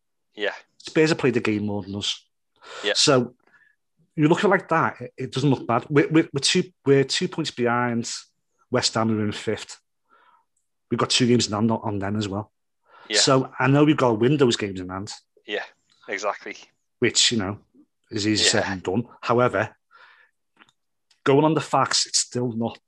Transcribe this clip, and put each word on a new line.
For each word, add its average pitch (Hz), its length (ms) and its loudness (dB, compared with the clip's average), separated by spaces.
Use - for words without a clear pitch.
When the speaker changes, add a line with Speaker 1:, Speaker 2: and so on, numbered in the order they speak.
Speaker 1:
Yeah. 101 180 -4
Speaker 2:
Spurs 156 300 0
have 160 100 0
played 120 200 0
a - 20 -2
game 104 240 -2
more 101 180 -6
than 98 120 -12
us. - 280 -6
Speaker 1:
Yeah. 104 120 0
Speaker 2:
So 131 400 2
you 151 120 4
look 170 120 4
at - 40 2
it 196 40 4
like 185 200 2
that, 139 320 0
it, 123 160 -12
it 131 160 -10
doesn't 135 180 0
look - 160 0
bad. 120 220 0
We're, 151 200 4
we're, 160 240 2
we're 139 80 -6
two, 180 240 2
we're 139 200 4
two 180 240 -4
points 160 220 -6
behind 120 600 -2
West 123 240 0
Ham, 110 140 0
who 110 120 0
are 107 40 -2
in 104 80 -2
fifth. - 460 -8
We've 120 100 -2
got 120 100 0
two 123 160 2
games 117 200 4
in 98 80 -8
hand 110 160 0
on, 113 120 -2
on 104 160 -6
them 98 180 -4
as 104 120 -4
well. 101 240 -8
Speaker 1:
Yeah. 104 100 0
Speaker 2:
So 135 400 2
I 127 100 0
know 143 160 6
we've 151 120 4
got 131 120 2
to 113 60 2
win 120 220 2
those 127 200 4
games 95 240 -6
in 90 100 -10
hand. 95 220 -10
Speaker 1:
Yeah, 104 180 -6
exactly. 101 480 -8
Speaker 2:
Which, - 320 0
you 117 60 0
know, 101 200 -4
is 107 180 -4
easier 107 200 2
said 101 160 0
Speaker 1:
Yeah. 98 60 -6
Speaker 2:
than 95 100 -8
done. 98 240 -4
However, 120 520 0
going 139 200 4
on 160 100 2
the 147 60 0
facts, - 460 0
it's - 120 -4
still 123 340 -4
not, 113 360 -6